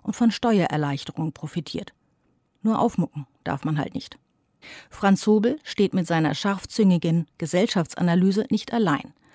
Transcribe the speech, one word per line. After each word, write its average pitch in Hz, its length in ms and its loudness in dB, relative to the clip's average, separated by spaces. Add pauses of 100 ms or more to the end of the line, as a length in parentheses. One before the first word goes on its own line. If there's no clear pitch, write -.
und - 120 -6
von 233 160 2
Steuererleichterungen 156 1000 -2
profitiert. - 640 -10 (680)
Nur 220 160 2
aufmucken 165 480 -2 (160)
darf - 220 -6
man 156 140 -2
halt - 160 -6
nicht. - 240 -12 (720)
Franz - 360 2
Hobel 220 360 2
steht - 320 -2
mit 180 120 0
seiner 160 280 2
scharfzüngigen 180 920 2 (120)
Gesellschaftsanalyse 180 1120 2
nicht - 220 -2
allein. 220 400 0 (220)